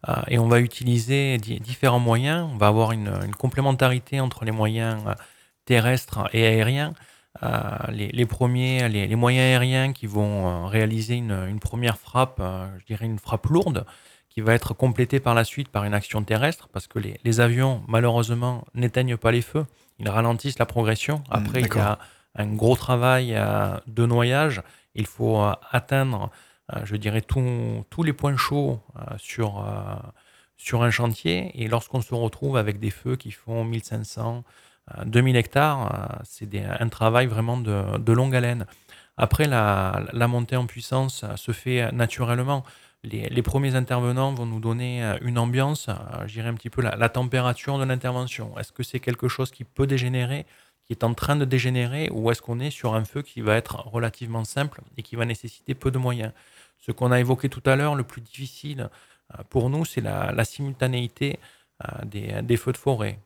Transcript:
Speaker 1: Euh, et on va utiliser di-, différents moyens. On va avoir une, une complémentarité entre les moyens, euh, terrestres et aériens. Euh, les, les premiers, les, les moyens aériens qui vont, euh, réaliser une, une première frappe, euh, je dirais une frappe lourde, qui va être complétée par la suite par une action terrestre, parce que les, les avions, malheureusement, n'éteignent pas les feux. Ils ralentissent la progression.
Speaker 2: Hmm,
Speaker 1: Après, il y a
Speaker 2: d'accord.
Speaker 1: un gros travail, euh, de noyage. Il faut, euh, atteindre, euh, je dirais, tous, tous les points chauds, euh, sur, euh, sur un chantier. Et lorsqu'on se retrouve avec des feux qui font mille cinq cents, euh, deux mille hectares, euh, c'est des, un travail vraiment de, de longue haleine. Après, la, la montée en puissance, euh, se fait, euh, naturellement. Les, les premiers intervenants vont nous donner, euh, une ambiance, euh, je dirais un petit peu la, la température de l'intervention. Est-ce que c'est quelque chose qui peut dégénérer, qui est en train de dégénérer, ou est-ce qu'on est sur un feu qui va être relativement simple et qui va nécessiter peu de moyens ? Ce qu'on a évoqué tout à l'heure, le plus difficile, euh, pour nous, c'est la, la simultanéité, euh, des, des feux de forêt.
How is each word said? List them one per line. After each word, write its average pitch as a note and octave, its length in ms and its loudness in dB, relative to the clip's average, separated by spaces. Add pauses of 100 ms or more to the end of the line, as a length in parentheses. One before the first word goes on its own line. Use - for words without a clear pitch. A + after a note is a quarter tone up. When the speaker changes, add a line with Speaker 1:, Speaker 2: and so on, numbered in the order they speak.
Speaker 1:
Euh, - 60 0 (140)
et B2 100 2
on A2+ 100 4
va A#2 120 8
utiliser B2 800 0
di-, A2+ 200 -6
différents B2 380 2
moyens. C3 560 2
On A2 40 -8
va G#2 100 6
avoir A2 240 6
une, G#2 200 -2 (140)
une G2+ 80 -6
complémentarité C3 840 2
entre B2 260 -4
les A2 60 -2
moyens, A2 560 0
euh, G2+ 80 -4 (500)
terrestres A#2+ 680 2
et A2+ 120 4
aériens. B2+ 480 2 (480)
Euh, A#2 180 0 (300)
les, G#2 200 -4
les A#2+ 180 0
premiers, B2+ 600 0
les, G2+ 200 0
les A2 80 0
moyens B2+ 300 4
aériens C3 480 4
qui A#2 120 -10
vont, G#2 420 0
euh, F2 200 -2
réaliser A2 480 0
une, G#2 340 -4
une G#2 100 -4
première A#2 380 -2
frappe, B2+ 420 -2
euh, F#2 280 -4 (120)
je - 60 -20
dirais A2 200 -6
une A2 120 -2
frappe - 300 -4
lourde, D3 360 2 (460)
qui - 120 -8
va A2 120 6
être A#2+ 220 2
complétée B2+ 440 2
par B2 140 2
la A#2 100 6
suite - 260 -6
par G#2 160 -2
une G#2 100 0
action G#2 280 -2
terrestre, A#2 480 -2
parce - 140 -8
que - 140 -6
les, G2+ 240 -6
les A2+ 160 2
avions, B2 480 4
malheureusement, A#2 760 2 (120)
n'éteignent A#2+ 420 0
pas A2+ 140 4
les A#2+ 100 4
feux. D3+ 240 -2 (320)
Ils G#2 120 -4
ralentissent A2+ 500 0
la A#2 80 4
progression. A2+ 500 0 (120)
Speaker 2:
Hmm, - 20 -4
Speaker 1:
Après, G#2+ 300 2
il A2+ 60 4
y - 20 0
a - 0 -
Speaker 2:
d'accord. G#2 280 2 (380)
Speaker 1:
un G#2 120 -2
gros A2 280 6
travail, B2+ 600 2
euh, G#2 400 0 (120)
de A#2 180 2
noyage. A#2+ 560 2 (340)
Il G#2+ 120 -2
faut, A2 340 2
euh, G#2 100 4 (200)
atteindre, B2 600 0 (440)
euh, - 100 -4
je G2+ 100 -6
dirais, G#2+ 260 0
tous, A#2 680 -2
tous E3 100 -4
les D#3 120 2
points C#3 220 0
chauds, C#3 440 0 (160)
euh, - 240 -10
sur, G#2 400 -4
euh, G2+ 360 -6 (640)
sur - 240 0
un A#2+ 80 6
chantier. A2+ 640 0
Et A#2 140 -6
lorsqu'on A#2 340 -2
se B2 140 -4
retrouve A#2+ 420 -2
avec G#2 220 0
des G#2+ 100 -2
feux B2+ 260 -4
qui A#2+ 140 -12
font A2+ 340 -6
mille A2+ 200 -4
cinq A2 220 -6
cents, A#2 380 -8 (540)
euh, - 80 -10
deux A#2 160 4
mille B2+ 140 4
hectares, C3+ 580 2
euh, G2 300 -6
c'est - 240 -16
des, G2+ 160 -6
un G2 260 -2
travail A2+ 360 4
vraiment A2+ 320 0
de, G2+ 400 -2
de A2 160 4
longue B2+ 220 4
haleine. A#2+ 300 0 (520)
Après, C3+ 280 4
la, G2+ 580 2 (100)
la A#2 140 2
montée A#2+ 300 0
en B2 100 0
puissance, C3 560 -4
euh, G#2 140 -8
se - 140 -8
fait, B2 300 -2
euh, A2+ 100 -2
naturellement. B2 720 0 (400)
Les, G#2+ 260 -6
les A#2+ 120 0
premiers C3+ 340 0
intervenants B2+ 580 0
vont A#2+ 120 -6
nous A2+ 140 -4
donner, A#2+ 440 -4
euh, G#2 180 -2
une A#2+ 160 -2
ambiance, C3 520 0
euh, G2+ 40 -4 (320)
je G#2+ 80 -10
dirais A#2 160 -6
un A#2 40 -4
petit A2+ 160 -10
peu B2+ 120 -2
la, A2 140 0
la A2+ 140 2
température B2+ 680 -2
de C3+ 60 0
l'intervention. B2+ 760 -4
Est-ce G#2+ 120 -10
que - 120 -8
c'est B2+ 160 -6
quelque B2 280 -2
chose B2+ 240 -2
qui - 120 -16
peut C3+ 240 -2
dégénérer, B2+ 580 0 (400)
qui - 80 -6
est - 100 -4
en A#2 100 2
train C#3+ 220 0
de D3 100 2
dégénérer, B2+ 680 0
ou A2+ 180 0
est-ce - 100 -2
qu'on A#2+ 180 -6
est C#3+ 120 -4
sur A2 240 -2
un A2 100 0
feu C#3+ 160 -8
qui A#2+ 200 -12
va G#2+ 140 4
être - 320 -4
relativement A2+ 580 -6
simple - 360 -4 (160)
et A2+ 60 -12
qui - 120 -12
va A#2 100 -2
nécessiter A#2+ 500 -6
peu C3 160 -2
de B2+ 60 -4
moyens ? A#2+ 340 -2 (540)
Ce A2 60 -6
qu'on B2 200 2
a B2 80 6
évoqué B2+ 300 2
tout - 160 -10
à C3+ 100 6
l'heure, D3 200 0
le C3+ 80 -2
plus - 180 -12
difficile, C3+ 680 -12 (480)
euh, - 120 -14
pour A#2+ 200 2
nous, D#3 160 0
c'est - 160 -4
la, G2 300 -2
la A2+ 140 2
simultanéité, C3 920 -4 (440)
euh, - 220 -10
des, G#2 280 -8 (100)
des A#2 140 2
feux B2 140 -2
de A2+ 60 -4
forêt. G#2 480 -2